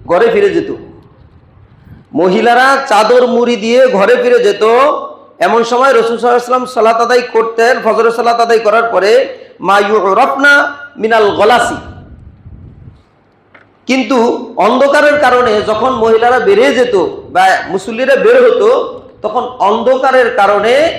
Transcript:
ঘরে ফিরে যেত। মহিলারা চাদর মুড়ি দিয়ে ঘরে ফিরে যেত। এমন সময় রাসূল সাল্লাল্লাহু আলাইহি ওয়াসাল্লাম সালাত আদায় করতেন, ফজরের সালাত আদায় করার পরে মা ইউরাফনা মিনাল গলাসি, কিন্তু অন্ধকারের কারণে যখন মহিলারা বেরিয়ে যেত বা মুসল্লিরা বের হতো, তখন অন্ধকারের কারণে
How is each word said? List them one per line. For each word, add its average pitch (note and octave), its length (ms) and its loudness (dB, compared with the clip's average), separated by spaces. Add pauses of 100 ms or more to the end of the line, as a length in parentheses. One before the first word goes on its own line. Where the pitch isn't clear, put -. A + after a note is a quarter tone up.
ঘরে F#3 240 2
ফিরে G3+ 240 0
যেত। C#3 160 -4 (1400)
মহিলারা A3 540 2 (180)
চাদর B3 400 2
মুড়ি A#3 300 -2
দিয়ে A3+ 240 0 (160)
ঘরে G3+ 240 2
ফিরে A#3+ 240 2
যেত। G3+ 200 0 (760)
এমন G3+ 240 0
সময় B3 280 0
রাসূল A#3 240 0
সাল্লাল্লাহু A#3+ 200 0
আলাইহি A#3 120 -4
ওয়াসাল্লাম B3+ 180 -2 (120)
সালাত A3+ 220 2
আদায় B3 320 0
করতেন, A3+ 500 0
ফজরের A3 340 0
সালাত A#3 240 0
আদায় A#3 260 0
করার A3+ 240 0
পরে F#3+ 200 0 (500)
মা F#3+ 200 0
ইউরাফনা G#3+ 720 0 (440)
মিনাল A3 400 0
গলাসি, A3 420 0 (2000)
কিন্তু B3+ 320 0 (380)
অন্ধকারের C#4 640 2
কারণে B3 320 2 (180)
যখন A3+ 220 -2 (100)
মহিলারা A3+ 360 2 (100)
বেরিয়ে A#3 300 2
যেত A#3+ 160 0 (380)
বা F3+ 120 2 (280)
মুসল্লিরা A#3 420 -2 (100)
বের A#3+ 180 4
হতো, G#3+ 260 2 (520)
তখন A3 240 -6 (240)
অন্ধকারের B3+ 680 0
কারণে G3+ 360 0 (260)